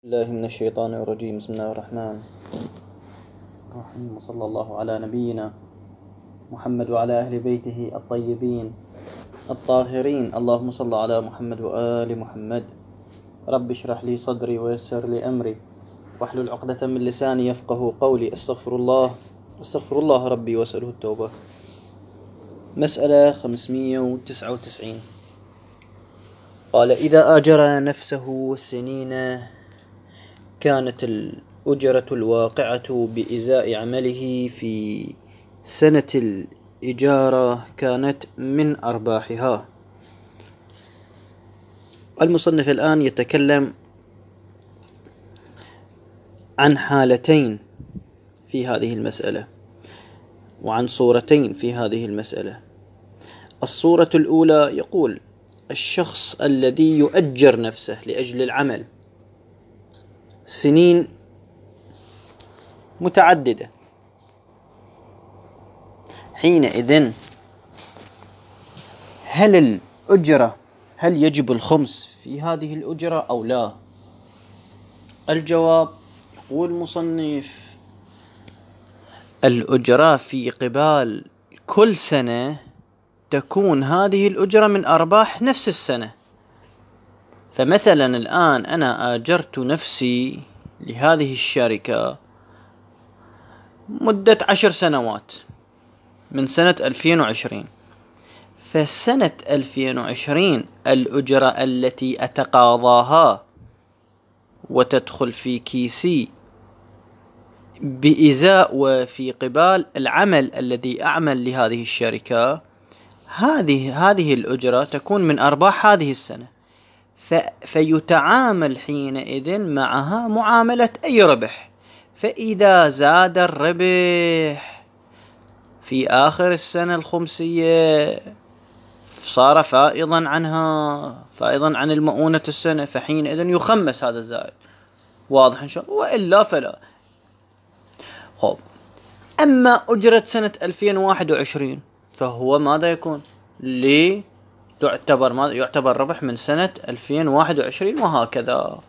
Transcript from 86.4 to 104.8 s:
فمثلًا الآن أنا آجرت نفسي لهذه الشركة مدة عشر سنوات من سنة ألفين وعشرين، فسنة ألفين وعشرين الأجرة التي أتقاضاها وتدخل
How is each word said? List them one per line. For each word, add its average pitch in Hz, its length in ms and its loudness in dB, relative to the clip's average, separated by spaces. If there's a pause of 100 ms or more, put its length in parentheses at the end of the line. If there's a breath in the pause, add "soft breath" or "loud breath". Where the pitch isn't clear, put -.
فمثلًا 143 640 2
الآن 139 500 0
أنا 123 480 -2
آجرت 143 440 -4
نفسي 131 840 -4 (400)
لهذه 143 520 0
الشركة 120 880 -2 (1700 soft breath)
مدة 214 500 2 (100)
عشر 202 220 4
سنوات 123 600 -4 (1000)
من 135 140 -2
سنة 170 340 2
ألفين 160 400 0
وعشرين، 113 460 -4 (920 soft breath)
فسنة 180 720 2 (180)
ألفين 135 480 -2
وعشرين 143 640 -2 (220)
الأجرة 131 600 2
التي 127 800 -2
أتقاضاها 123 1200 4 (1300)
وتدخل 123 600 0